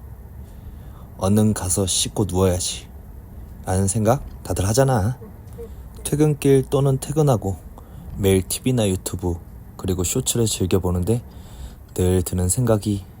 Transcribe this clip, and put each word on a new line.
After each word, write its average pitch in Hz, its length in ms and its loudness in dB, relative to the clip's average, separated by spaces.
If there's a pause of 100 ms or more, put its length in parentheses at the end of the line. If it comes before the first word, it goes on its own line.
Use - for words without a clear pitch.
(1200)
"얼른 107 360 4
가서 95 320 0
씻고 - 380 0
누워야지" 90 640 0 (760)
라는 98 220 2
생각 110 380 2 (180)
다들 90 240 -2
하잖아. 123 520 2 (840)
퇴근길 143 680 4
또는 135 300 4
퇴근하고 139 580 2 (600)
매일 95 260 4
티비나 120 460 0
유튜브 92 500 -2 (380)
그리고 92 280 -2
쇼츠를 117 420 0
즐겨보는데 92 760 2 (720)
늘 92 280 2
드는 90 260 -2
생각이 107 560 0 (160)